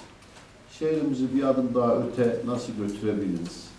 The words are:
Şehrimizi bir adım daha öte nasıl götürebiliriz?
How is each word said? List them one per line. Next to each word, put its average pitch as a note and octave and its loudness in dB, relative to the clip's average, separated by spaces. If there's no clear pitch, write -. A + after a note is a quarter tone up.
Şehrimizi C#3 0
bir C#3 2
adım B2+ 2
daha A#2+ 4
öte A#2 0
nasıl A#2+ -4
götürebiliriz? G2+ -4